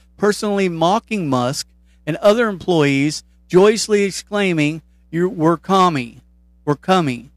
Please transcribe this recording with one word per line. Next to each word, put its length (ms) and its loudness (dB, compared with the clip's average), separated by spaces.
personally 500 -2
mocking 600 -2
Musk 360 -2
and 120 -6
other 320 2
employees 760 0
joyously 560 2
exclaiming, 800 -2
'You're, 200 -2
we're 260 0
commie, 640 0
we're 100 0
coming 600 -2